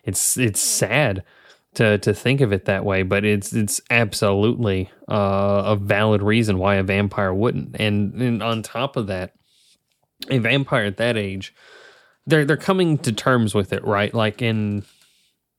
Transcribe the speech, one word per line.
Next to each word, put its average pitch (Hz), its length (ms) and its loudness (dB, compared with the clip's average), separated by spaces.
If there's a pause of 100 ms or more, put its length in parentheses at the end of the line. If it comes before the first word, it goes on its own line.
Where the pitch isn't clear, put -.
it's, - 320 -2
it's 120 240 0
sad 107 640 0 (500)
to, 107 240 4
to 104 160 0
think 135 260 0
of 113 120 2
it 95 120 -2
that 98 200 -2
way, 95 180 0
but 98 220 0
it's, 104 280 0
it's 110 280 -2 (100)
absolutely, 104 1000 0 (160)
uh, 101 600 0
a 104 100 2
valid 101 460 2
reason 104 360 2
why 98 180 2
a 95 60 2
vampire 98 500 0
wouldn't. - 460 -2
And, 104 420 0
and 117 220 0
on 113 200 -2
top 131 340 -6
of 113 120 -4
that, 92 260 -8 (960)
a 135 80 2
vampire 120 480 0
at 98 100 -4
that 117 200 0
age, 95 380 -6 (720)
they're, 151 180 4
they're 160 120 2
coming 175 420 2
to 120 140 -2
terms 117 420 2
with 101 180 0
it, 98 120 -4
right? 104 280 0
Like, 107 300 -2
in, 107 400 -2 (760)